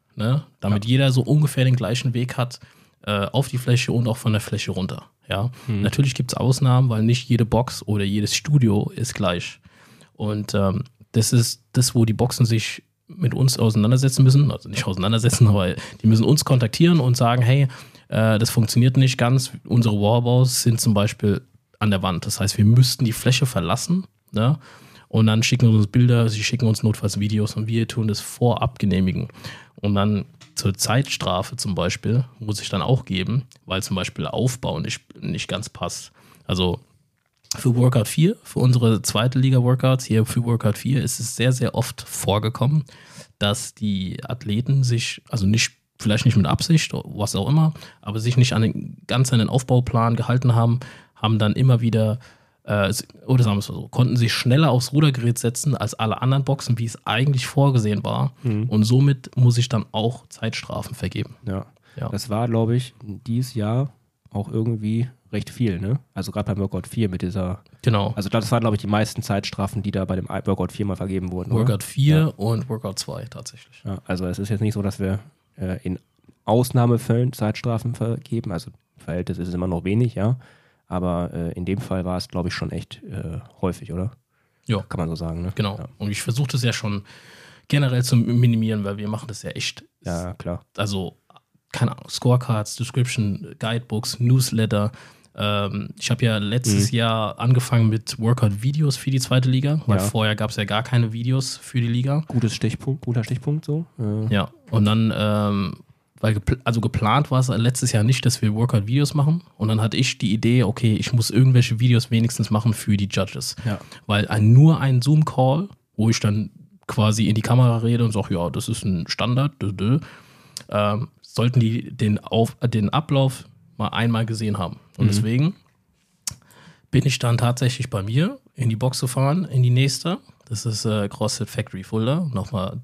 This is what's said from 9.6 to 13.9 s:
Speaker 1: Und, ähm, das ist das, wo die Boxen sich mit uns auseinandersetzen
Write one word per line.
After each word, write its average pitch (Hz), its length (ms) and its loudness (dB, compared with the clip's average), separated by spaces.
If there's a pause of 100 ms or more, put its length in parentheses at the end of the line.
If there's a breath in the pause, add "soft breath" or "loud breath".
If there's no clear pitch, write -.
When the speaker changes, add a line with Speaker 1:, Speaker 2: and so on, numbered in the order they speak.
Speaker 1:
Und, 104 400 -6
ähm, 98 280 0 (300)
das 113 200 2
ist 117 300 0 (100)
das, 123 220 2
wo 117 100 4
die 110 80 0
Boxen 120 340 2
sich - 360 -2 (240)
mit 147 260 -4
uns 135 260 2
auseinandersetzen 120 680 4